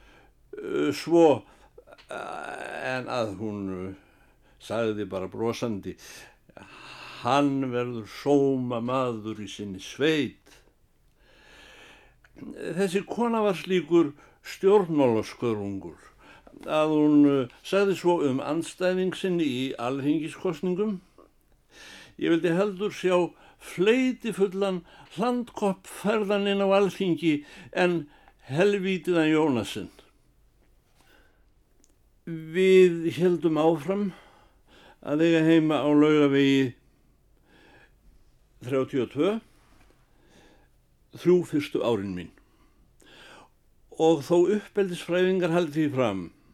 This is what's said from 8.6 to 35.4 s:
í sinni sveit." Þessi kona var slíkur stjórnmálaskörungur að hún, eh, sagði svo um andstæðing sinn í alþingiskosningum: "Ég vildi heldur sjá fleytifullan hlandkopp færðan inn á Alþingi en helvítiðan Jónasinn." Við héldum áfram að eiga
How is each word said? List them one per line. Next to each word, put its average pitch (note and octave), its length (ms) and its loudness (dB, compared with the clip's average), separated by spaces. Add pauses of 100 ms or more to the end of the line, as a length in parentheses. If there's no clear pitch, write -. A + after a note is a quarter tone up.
í G2 80 -12
sinni G2 320 -12
sveit." - 800 -4 (2250)
Þessi F#3+ 280 0
kona A3+ 400 -2
var G3 120 0
slíkur E3 560 2 (280)
stjórnmálaskörungur A2+ 1600 0 (680)
að D#3 280 0
hún, D3+ 240 6 (120)
eh, C3+ 180 0 (160)
sagði G3 340 0
svo F3 320 2
um C3 100 -2
andstæðing F3+ 760 -2
sinn F3+ 240 -2
í C3 380 -2
alþingiskosningum: D#3+ 1200 -2 (1160)
"Ég D#3 120 -2
vildi E3 260 0
heldur G3 360 -2
sjá F3+ 420 0 (260)
fleytifullan G3 1200 -2 (340)
hlandkopp A#3 720 -4
færðan G3+ 600 -2
inn G3 180 0
á G3 40 2
Alþingi F3 760 2 (280)
en F3 340 0 (420)
helvítiðan F3+ 840 0
Jónasinn." A#2+ 560 0 (2250)
Við E3+ 920 4
héldum E3+ 400 2
áfram E3+ 560 0 (880)
að D3+ 240 0
eiga E3 200 4